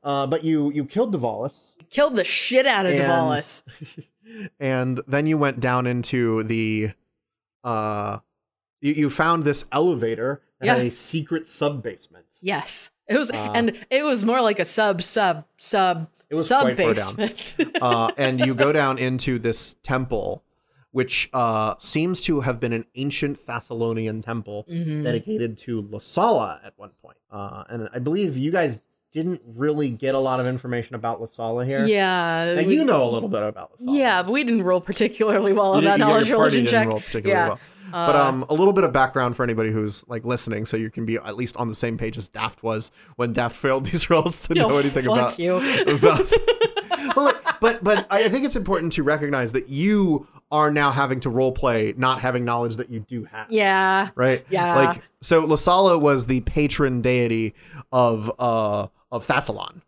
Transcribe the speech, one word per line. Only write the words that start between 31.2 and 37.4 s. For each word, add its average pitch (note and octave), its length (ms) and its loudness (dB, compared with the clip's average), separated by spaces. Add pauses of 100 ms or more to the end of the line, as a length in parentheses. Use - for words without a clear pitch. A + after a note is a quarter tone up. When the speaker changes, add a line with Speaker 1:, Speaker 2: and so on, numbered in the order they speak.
Speaker 1:
Lasala A#2 440 -4
here. C3+ 200 0
Speaker 2:
Yeah, F3+ 720 0
Speaker 1:
Now, F3 100 2
Speaker 2:
we G#3+ 100 4
Speaker 1:
you D#4 100 2
know D#3+ 180 4
a A#2 80 0
little A2+ 180 -2
bit G#2+ 140 -2
about G#2+ 340 -8
Lasala. B3+ 200 -2
Speaker 2:
Yeah, A3 260 2
but F#3+ 80 -4
we C#4+ 140 0
didn't A3+ 180 0
roll F3+ 160 2
particularly G#3 760 0
well G3 200 4
Speaker 1:
You F#3+ 60 4
Speaker 2:
on - 40 4
that - 140 4
Speaker 1:
didn't, - 20 2
your G#3+ 100 4
Speaker 2:
knowledge A3 200 4
Speaker 1:
party A3+ 120 4
Speaker 2:
religion C3+ 240 4
Speaker 1:
didn't A#2+ 60 2
Speaker 2:
check. A3 160 4
Speaker 1:
roll G#2+ 140 -2
particularly - 300 -2
Speaker 2:
Yeah. F3 180 2